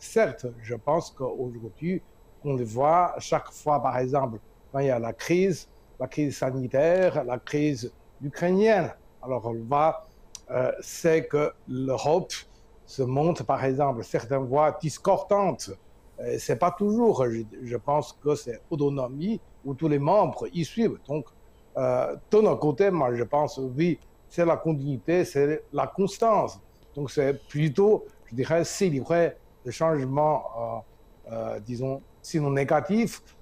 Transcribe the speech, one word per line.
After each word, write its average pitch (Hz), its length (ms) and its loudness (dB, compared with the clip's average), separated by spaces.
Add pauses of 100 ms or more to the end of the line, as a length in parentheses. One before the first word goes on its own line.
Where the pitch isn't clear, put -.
Certes, 220 460 0 (160)
je 113 120 -8
pense 147 360 -2
qu'aujourd'hui, 123 880 -6 (420)
on 143 120 -2
le 123 100 -2
voit 147 540 2
chaque - 340 -4
fois, 147 300 0
par 127 160 0
exemple, 127 400 -2 (340)
quand 139 60 -4
il 139 80 2
y 135 40 4
a 123 80 2
la 113 140 -4
crise, 180 560 0 (320)
la 127 80 -4
crise 147 300 -4
sanitaire, 139 840 2
la 123 140 -4
crise 147 540 -2 (320)
ukrainienne. 185 680 2 (320)
Alors 123 220 -4
on 117 100 -4 (140)
voit, 151 380 2 (440)
euh, 127 300 0
c'est 160 460 0
que 147 260 0 (160)
l'Europe 135 640 0 (540)
se - 160 -4
montre, 135 420 0
par 135 220 0
exemple, 135 360 0
certaines 131 440 -2
voix 143 340 2
discordantes. 190 920 0 (500)
Euh, 120 180 -4
c'est - 180 -2
pas 175 140 2
toujours, 208 560 2
je, 113 160 -2 (200)
je 120 140 -6
pense 143 380 -2
que 147 200 -2
c'est 120 360 -8
autonomie 143 680 -2 (240)
où 139 100 -6
tous 160 140 -2
les 147 100 4
membres 147 560 2
y 170 100 -2
suivent. 196 420 0
Donc, 147 200 -6 (500)
euh, 127 400 0 (140)
de 208 100 8
notre 180 180 4
côté, 151 320 2
moi, 139 240 2
je 120 100 -2
pense, 143 340 0 (180)
oui, 165 240 2 (280)
c'est 170 180 0
la 160 100 4
continuité, 151 680 0
c'est 147 460 0
la 139 140 0
constance. 190 720 0 (360)
Donc, 143 160 -6
c'est 135 360 0
plutôt, 160 600 2 (200)
je - 80 -16
dirais, 151 300 0
s'il 180 300 0
y 135 60 -2
aurait 165 360 0 (280)
des 123 80 -6
changements, 135 1120 -2 (440)
euh, 113 40 -12
euh, 113 280 -6
disons, 123 400 -6 (220)
sinon 147 300 -2
négatifs, 151 680 0 (200)